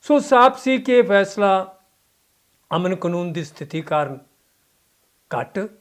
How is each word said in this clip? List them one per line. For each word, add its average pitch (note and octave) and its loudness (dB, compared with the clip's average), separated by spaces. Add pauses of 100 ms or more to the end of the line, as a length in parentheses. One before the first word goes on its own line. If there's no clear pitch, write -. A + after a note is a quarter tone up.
ਸੋ D4 2
ਸਾਫ਼ C4+ 4
ਸੀ C4 0
ਕਿ B3+ 2
ਇਹ A#3+ 6
ਫੈਸਲਾ G3 0 (920)
ਅਮਨ F3+ -2
ਕਾਨੂੰਨ F3 -6
ਦੀ E3 -8
ਸਥਿਤੀ D3+ -12
ਕਾਰਨ D3 -4 (1120)
ਘੱਟ E3+ -8 (140)